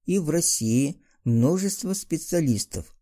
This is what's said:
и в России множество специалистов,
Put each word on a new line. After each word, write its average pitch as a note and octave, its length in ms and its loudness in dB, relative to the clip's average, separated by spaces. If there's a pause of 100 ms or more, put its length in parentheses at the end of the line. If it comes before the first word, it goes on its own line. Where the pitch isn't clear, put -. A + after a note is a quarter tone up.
и F#3+ 140 0
в D#3 100 -6
России C#3 720 0 (220)
множество F3+ 680 2
специалистов, D#3+ 1080 -2